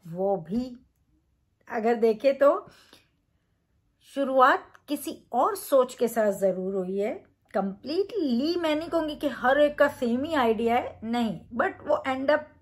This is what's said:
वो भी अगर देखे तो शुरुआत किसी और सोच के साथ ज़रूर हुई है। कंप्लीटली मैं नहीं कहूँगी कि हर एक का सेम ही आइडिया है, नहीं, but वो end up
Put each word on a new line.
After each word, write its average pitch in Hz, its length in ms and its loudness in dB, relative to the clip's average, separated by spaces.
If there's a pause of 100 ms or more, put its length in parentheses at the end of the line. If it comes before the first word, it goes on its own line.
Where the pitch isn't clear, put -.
वो 185 300 -2
भी 233 400 -6 (920)
अगर 233 240 0
देखे 226 380 2
तो 285 340 2 (1500)
शुरुआत 269 500 4 (240)
किसी 294 440 -8
और 349 240 2
सोच 262 380 2
के 233 140 -2
साथ 214 240 0
ज़रूर 190 420 -2
हुई 190 240 -4
है। 254 260 -4 (300)
कंप्लीटली 294 1040 -2
मैं 311 160 0
नहीं 320 120 -6
कहूँगी 311 260 -2
कि 294 140 -4
हर 269 320 2
एक 294 180 2
का 285 100 4
सेम 247 360 -2
ही 330 100 -4
आइडिया 233 420 2
है, 320 280 -4
नहीं, 226 360 -2 (160)
but 370 140 0 (160)
वो - 220 0
end 269 220 -2
up 302 100 4 (220)